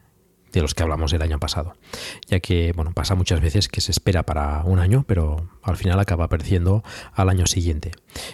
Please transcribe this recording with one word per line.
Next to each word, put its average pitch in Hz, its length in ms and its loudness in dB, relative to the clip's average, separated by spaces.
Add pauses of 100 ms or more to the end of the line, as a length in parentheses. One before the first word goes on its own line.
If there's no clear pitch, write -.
(520)
de 87 100 2
los 73 120 0
que - 80 -2
hablamos 78 300 0
el 82 100 2
año 78 160 0
pasado, 78 360 -4 (520)
ya 92 140 0
que, 85 340 2
bueno, 82 180 -4
pasa 80 220 -2
muchas 90 260 2
veces 80 280 2
que - 120 -6
se 87 120 -2
espera 87 320 0
para 73 400 -2
un 92 160 2
año, 110 260 4
pero 80 420 0 (140)
al 90 140 -2
final 95 240 2
acaba 85 240 0
apareciendo 87 580 2 (300)
al 95 160 2
año 90 180 2
siguiente. 85 460 -2 (420)